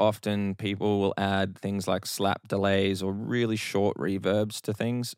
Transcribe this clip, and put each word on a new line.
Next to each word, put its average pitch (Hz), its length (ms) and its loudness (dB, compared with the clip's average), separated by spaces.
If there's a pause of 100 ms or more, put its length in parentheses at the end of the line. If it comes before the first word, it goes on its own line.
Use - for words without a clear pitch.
often 104 560 0
people 101 440 0
will 98 160 2
add 98 400 0
things 98 300 -4
like 95 200 0
slap - 420 -2
delays 98 540 2
or 95 100 -2
really 110 440 0
short 101 400 0
reverbs 98 680 0
to 104 120 -2
things 120 440 -2